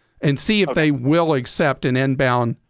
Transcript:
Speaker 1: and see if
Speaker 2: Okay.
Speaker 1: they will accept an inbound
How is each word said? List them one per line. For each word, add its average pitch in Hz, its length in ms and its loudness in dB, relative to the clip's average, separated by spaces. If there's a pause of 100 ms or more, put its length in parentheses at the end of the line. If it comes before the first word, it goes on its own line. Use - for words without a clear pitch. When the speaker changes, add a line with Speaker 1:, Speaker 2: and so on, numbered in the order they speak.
(220)
Speaker 1:
and 143 180 0
see 214 220 0
if 165 80 0
Speaker 2:
Okay. 160 120 -2
Speaker 1:
they 151 100 2
will 151 420 0
accept 135 500 -2
an 127 140 0
inbound 127 580 0 (140)